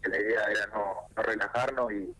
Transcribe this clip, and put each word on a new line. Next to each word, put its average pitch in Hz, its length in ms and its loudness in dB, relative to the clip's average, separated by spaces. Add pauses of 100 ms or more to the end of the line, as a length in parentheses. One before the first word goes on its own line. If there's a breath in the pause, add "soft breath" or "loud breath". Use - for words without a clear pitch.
que - 80 0
la - 100 0
idea 110 300 4
era 101 240 0
no, 101 220 -2 (200)
no 110 60 -2
relajarnos 120 720 0
y 98 260 -4